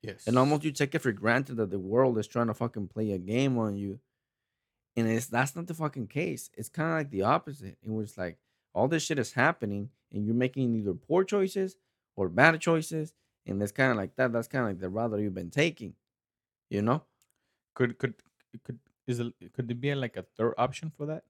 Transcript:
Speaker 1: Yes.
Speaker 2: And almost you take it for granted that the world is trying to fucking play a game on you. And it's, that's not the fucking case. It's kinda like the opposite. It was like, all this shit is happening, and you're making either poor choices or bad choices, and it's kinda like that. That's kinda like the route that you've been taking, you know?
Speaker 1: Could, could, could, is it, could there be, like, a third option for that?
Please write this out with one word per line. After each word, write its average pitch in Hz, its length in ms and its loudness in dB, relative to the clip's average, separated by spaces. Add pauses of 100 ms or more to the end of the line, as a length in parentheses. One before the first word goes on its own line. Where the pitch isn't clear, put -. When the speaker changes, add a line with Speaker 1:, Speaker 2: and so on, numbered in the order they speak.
Speaker 1:
Yes. 101 240 -12
Speaker 2:
And 120 120 6
almost 143 260 4
you 156 60 0
take 139 240 0
it 160 60 0
for 127 120 0
granted 117 440 0
that 107 140 -2
the 98 80 -4
world 113 400 2
is 104 80 -2
trying 120 220 0
to 110 60 -2
fucking 110 340 -4
play 110 240 -4
a 92 60 -2
game 123 400 0
on 107 160 0
you. 101 240 -6 (1000)
And 113 120 2
it's, 113 180 0
that's 127 300 0
not 170 100 -6
the 170 80 -8
fucking 143 340 -4
case. 156 440 -6
It's - 160 -10
kinda 160 240 -2
like 151 180 -2
the 95 120 0
opposite. 143 600 0
It 110 80 -10
was 110 280 -6
like, 87 200 -6 (360)
all 104 120 4
this 156 160 2
shit 151 160 -2
is 113 140 -2
happening, 110 560 2 (240)
and 104 140 -2
you're 113 80 2
making 127 420 2
either 101 160 0
poor 175 320 0
choices 190 520 -2 (380)
or 95 140 0
bad 151 320 6
choices, 160 540 0 (320)
and 95 160 -4
it's 104 100 -2
kinda 131 220 4
like 98 220 -2
that. 127 160 2
That's 117 160 -2
kinda 127 180 0
like 95 120 -2
the 92 120 -4
route 113 220 -2
that 104 100 0
you've 101 120 -2
been 87 160 -6
taking, 143 440 -2 (760)
you 101 140 0
know? 123 200 2 (720)
Speaker 1:
Could, 120 240 0
could, 117 160 -2 (480)
could, 120 160 -12 (280)
is 120 140 -2
it, 120 120 -6 (220)
could 120 140 -6
there 120 60 -4
be, 139 200 -2
like, 127 240 -4
a 92 40 -8
third 113 360 -2
option 135 320 -2
for 147 160 -10
that? 156 240 -8